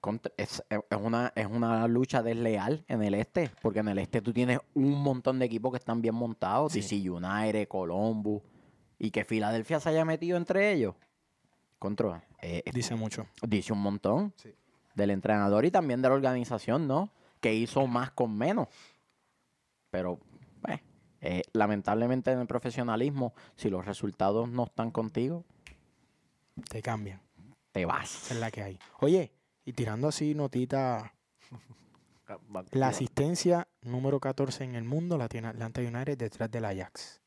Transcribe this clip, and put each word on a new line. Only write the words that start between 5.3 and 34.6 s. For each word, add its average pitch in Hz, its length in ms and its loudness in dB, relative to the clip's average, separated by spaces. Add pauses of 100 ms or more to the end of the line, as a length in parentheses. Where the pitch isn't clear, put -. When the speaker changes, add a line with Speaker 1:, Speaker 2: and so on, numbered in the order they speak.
Speaker 1:
de 127 60 4
equipos 113 260 0
que 127 60 -4
están 117 240 -2
bien 113 120 2
montados, 117 600 0
Speaker 2:
Sí. 101 80 0
Speaker 1:
D 95 60 -4
C 101 220 -2
United, 101 600 0
Columbus, 104 720 0 (580)
y 113 120 -2
que 107 120 0
Filadelfia 113 560 0
se 165 100 -2
haya 160 140 4
metido 165 340 0
entre 196 360 2
ellos. 110 200 2 (880)
Contra, 98 440 -2 (180)
eh, 85 240 -4
eh, - 80 -6
Speaker 2:
Dice 117 220 -2
mucho. 110 300 -4 (220)
Speaker 1:
dice 104 260 0
un 101 80 0
montón 101 540 0
Speaker 2:
Sí. - 180 -20 (400)
Speaker 1:
del 101 180 2
entrenador 104 540 4
y 180 60 4
también 139 300 2
de 127 80 6
la 131 60 8
organización, 127 680 0
¿no? 156 260 0 (280)
Que 113 160 2
hizo 117 320 2
más 123 240 0
con 113 260 0
menos. 165 300 0 (1200)
Pero, 90 300 -2 (420)
pues, - 200 -4 (400)
eh, 90 220 -2 (100)
lamentablemente 110 800 2
en 127 80 2
el 120 80 -4
profesionalismo, 120 840 -2 (220)
si - 140 -2
los 92 160 -2
resultados 104 640 0
no 120 160 0
están 113 260 -4
contigo, 123 540 -2 (1200)
Speaker 2:
Te 113 120 -8
cambian. 104 400 -6 (520)
Speaker 1:
te 92 120 0
vas. - 400 -4
Speaker 2:
Esa - 100 -6
es 117 40 -2
la 113 120 -2
que 107 100 -10
hay. 98 180 -8 (220)
Oye, 156 320 4 (320)
y 127 80 -8
tirando 117 340 -2
así 151 280 0
notita, 127 760 0 (1160)
Speaker 3:
Ah, 101 100 -12 (180)
va- 92 160 -6
Speaker 2:
la 131 160 4
asistencia 170 800 0 (140)
número 127 400 0
catorce 135 420 -2